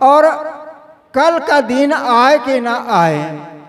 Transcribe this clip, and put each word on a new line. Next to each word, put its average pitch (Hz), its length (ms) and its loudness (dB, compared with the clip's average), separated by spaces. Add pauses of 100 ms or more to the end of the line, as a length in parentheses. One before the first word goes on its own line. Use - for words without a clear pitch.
और 302 520 2 (600)
कल 330 240 2
का 294 220 0
दिन 262 320 0
आए 247 460 2
कि 269 220 -2
ना 233 280 -6
आए, 156 520 -2 (280)